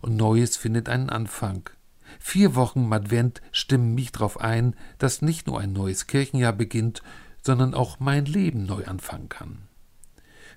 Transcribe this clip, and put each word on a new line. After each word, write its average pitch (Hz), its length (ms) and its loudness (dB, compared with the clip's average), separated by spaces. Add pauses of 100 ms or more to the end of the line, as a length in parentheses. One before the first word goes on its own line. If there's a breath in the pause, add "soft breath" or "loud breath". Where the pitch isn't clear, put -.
und 113 140 -2
Neues 110 400 4
findet 113 320 -2
einen 127 220 -2
Anfang. 110 600 -6 (500 loud breath)
Vier 185 360 4
Wochen 123 280 2
im 110 100 0
Advent 113 480 0 (100)
stimmen 120 440 2
mich 127 160 -4
darauf - 280 -2
ein, 113 360 2 (220 loud breath)
dass - 240 0
nicht 160 260 0
nur 120 120 -2
ein 98 140 -4
neues 95 340 -4
Kirchenjahr 131 460 2
beginnt, 113 480 -2 (400 loud breath)
sondern 127 320 2
auch - 260 -2
mein 139 260 2
Leben 147 400 -2
neu 95 200 -4
anfangen - 440 -10
kann. - 300 -14 (960 loud breath)